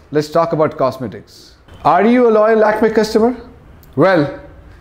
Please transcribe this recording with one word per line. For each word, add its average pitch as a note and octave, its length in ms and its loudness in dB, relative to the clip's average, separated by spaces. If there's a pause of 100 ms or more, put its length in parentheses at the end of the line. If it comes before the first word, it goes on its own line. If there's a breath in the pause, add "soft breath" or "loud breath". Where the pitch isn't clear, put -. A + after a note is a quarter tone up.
(120)
let's D3 180 -4
talk E3 240 -2
about D3+ 240 -2
cosmetics. B2 760 -8 (280)
Are F3 220 2
you A#3+ 240 2
a - 20 2
loyal G#3+ 260 2
Lakme G#3+ 380 0
customer? A3 400 0 (640)
Well, D#3+ 420 0 (420 soft breath)